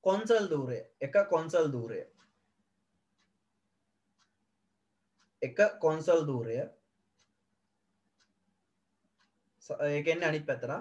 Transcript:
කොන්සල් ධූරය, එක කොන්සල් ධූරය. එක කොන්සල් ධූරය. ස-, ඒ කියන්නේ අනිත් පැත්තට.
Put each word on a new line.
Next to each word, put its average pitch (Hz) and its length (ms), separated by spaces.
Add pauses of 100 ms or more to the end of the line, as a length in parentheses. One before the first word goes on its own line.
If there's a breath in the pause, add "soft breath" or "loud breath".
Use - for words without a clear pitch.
කොන්සල් 214 440
ධූරය, 131 320 (180)
එක 135 180 (100)
කොන්සල් 160 440
ධූරය. 113 320 (3500)
එක 131 180 (160)
කොන්සල් 160 500
ධූරය. 117 320 (3000)
ස-, - 240
ඒ 147 240
කියන්නේ 165 240
අනිත් 151 180
පැත්තට. - 360